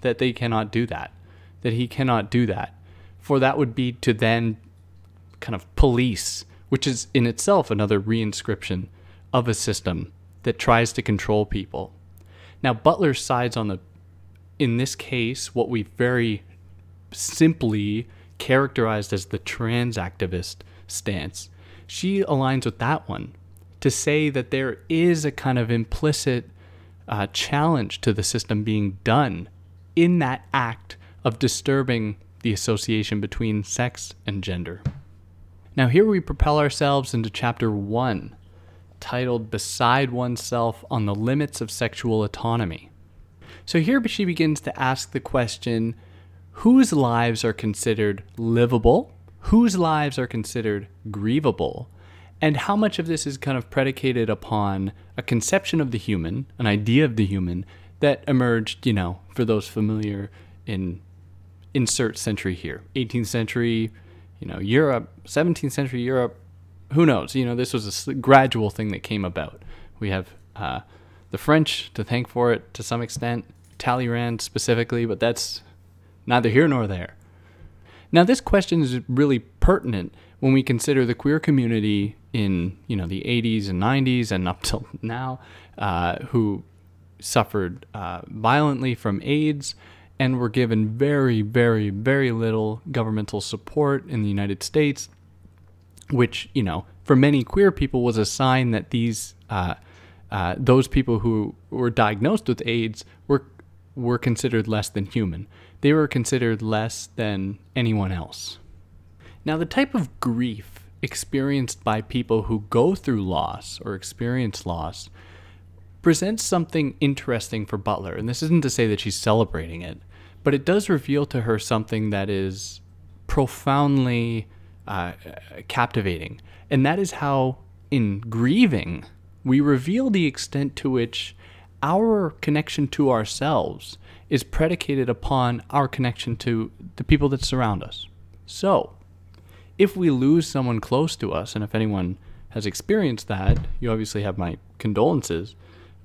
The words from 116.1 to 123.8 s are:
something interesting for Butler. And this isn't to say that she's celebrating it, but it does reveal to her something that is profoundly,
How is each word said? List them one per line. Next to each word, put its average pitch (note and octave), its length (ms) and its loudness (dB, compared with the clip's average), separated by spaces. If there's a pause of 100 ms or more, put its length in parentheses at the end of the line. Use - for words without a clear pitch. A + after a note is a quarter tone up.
something D#3+ 560 0
interesting A#2+ 640 -2
for G#2+ 120 -6
Butler. F#2+ 360 -4
And G#2 140 -6
this B2 160 -6
isn't E3 200 4
to C#3 60 0
say A#2+ 180 2
that G#2 120 2
she's G2+ 160 -4
celebrating E2+ 640 0
it, - 180 -12 (440)
but C#3 100 2
it C#3 120 0
does G3 240 2
reveal C#3+ 380 0
to B2+ 140 -2
her A2 180 0
something A2 500 -2
that G2+ 200 -2
is F#2+ 520 -4 (460)
profoundly, C3 1200 0 (400)